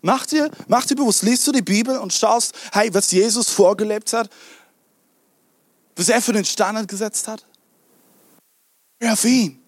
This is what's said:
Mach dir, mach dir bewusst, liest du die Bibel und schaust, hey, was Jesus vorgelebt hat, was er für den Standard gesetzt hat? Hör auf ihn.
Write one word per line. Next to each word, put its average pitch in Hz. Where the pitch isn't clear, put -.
Mach 269
dir, 302
mach 247
dir 277
bewusst, 254
liest 247
du 285
die 254
Bibel 220
und 202
schaust, 226
hey, 208
was 196
Jesus 214
vorgelebt 208
hat, 226
was 175
er 220
für 233
den 202
Standard 214
gesetzt 208
hat? 220
Hör 226
auf -
ihn. 233